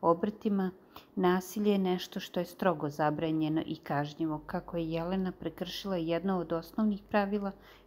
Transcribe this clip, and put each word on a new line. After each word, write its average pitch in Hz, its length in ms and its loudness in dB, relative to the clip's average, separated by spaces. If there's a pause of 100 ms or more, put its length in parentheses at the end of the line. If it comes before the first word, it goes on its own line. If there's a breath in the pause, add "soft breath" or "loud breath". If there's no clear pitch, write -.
obrtima, 190 680 2 (460 loud breath)
nasilje 185 560 2
je 196 60 4
nešto 185 420 0
što - 200 -4
je 175 60 -2
strogo 156 440 0
zabranjeno 156 760 2
i 160 100 -4
kažnjivo. 151 680 -2
Kako - 300 -6
je 165 160 -2
Jelena 175 400 -2
prekršila 180 640 -6
jedno 170 420 0
od 165 140 -4
osnovnih 202 560 0
pravila 202 440 0 (340 loud breath)